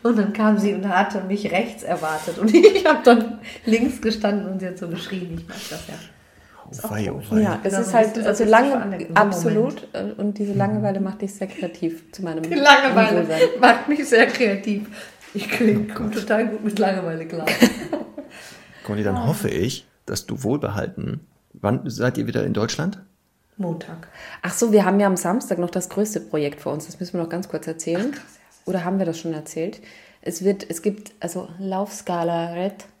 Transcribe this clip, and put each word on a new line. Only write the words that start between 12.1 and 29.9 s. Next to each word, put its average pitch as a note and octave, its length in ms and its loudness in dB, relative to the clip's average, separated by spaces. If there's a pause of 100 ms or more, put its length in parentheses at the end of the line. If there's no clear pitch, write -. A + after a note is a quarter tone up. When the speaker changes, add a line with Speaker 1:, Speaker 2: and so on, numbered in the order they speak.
Speaker 3:
zu F#3+ 120 -10
meinem D#3+ 180 -4
Speaker 1:
Die E3 140 -4
Langeweile C4+ 680 4
Speaker 3:
Unwohlsein. D#3+ 200 0 (200)
Speaker 1:
macht A#3+ 260 6
mich D4 220 -2
sehr A#3 160 8
kreativ. G#3 600 -2 (480)
Ich - 120 -6
krieg, G#3 440 2
Speaker 2:
Oh - 20 -12
Speaker 1:
komm A3+ 160 -6
Speaker 2:
Gott. G#3+ 120 -4
Speaker 1:
total A3 260 0
gut G#3 160 -4
mit G#3 160 -2
Langeweile E3+ 480 0
klar. D#3+ 180 -6 (1400)
Speaker 2:
Conny, G#2 200 -2
dann G2 140 0
Speaker 1:
Ah. A#2+ 100 0
Speaker 2:
hoffe - 220 0
ich, G2+ 360 -2 (220)
dass - 180 -6
du - 180 -8
wohlbehalten, G#2+ 760 -4 (340)
wann B2 340 -2
seid A#2+ 300 -2
ihr A#2 80 -2
wieder A#2 200 -2
in F2+ 80 -2
Deutschland? D3+ 460 -4 (580)
Speaker 1:
Montag. E3 500 -8 (340)
Speaker 3:
Ach F3+ 120 -6
so, A3+ 180 2
wir G3+ 140 8
haben G3 140 4
ja G3+ 60 4
am F#3 120 2
Samstag F#3 420 -2
noch F3 100 -2
das F3+ 200 -6
größte G#3 300 -2
Projekt D3+ 420 -4
vor C3 120 -6
uns. D3+ 140 -8
Das - 120 -18
müssen F3+ 140 -8
wir F3 80 -2
noch E3 80 -6
ganz F3+ 180 -6
kurz D#3+ 200 -8
erzählen. E3+ 440 -4
Speaker 1:
Ach, C#4 60 -10
krass, - 60 -16 (100)
ja, - 140 -20
das - 140 -20
ist - 60 -10
Speaker 3:
Oder F3+ 160 -2
haben F#3+ 160 -2
wir F3+ 60 0
das E3 140 -4
schon D#3+ 140 -6
erzählt? D#3+ 460 -8 (420)